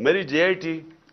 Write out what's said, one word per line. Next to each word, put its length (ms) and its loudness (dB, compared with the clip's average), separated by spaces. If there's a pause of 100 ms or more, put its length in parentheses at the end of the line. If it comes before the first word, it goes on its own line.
मेरी 240 2
जेआईटी, 720 -2 (140)